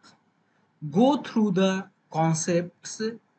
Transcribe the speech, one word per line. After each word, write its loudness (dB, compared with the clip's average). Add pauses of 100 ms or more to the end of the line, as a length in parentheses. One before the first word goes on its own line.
(920)
go 4
through 0
the 0 (260)
concepts -2 (380)